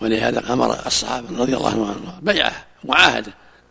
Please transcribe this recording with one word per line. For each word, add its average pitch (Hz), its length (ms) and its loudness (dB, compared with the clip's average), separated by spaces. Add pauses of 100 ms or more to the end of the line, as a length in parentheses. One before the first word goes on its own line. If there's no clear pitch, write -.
ولهذا 113 520 0
أمر 120 340 0
الصحابة 123 520 -4
رضي 131 180 2
الله - 140 0
عنهم 104 520 -4
بيعة 196 300 2 (320)
معاهدة 131 480 2 (380)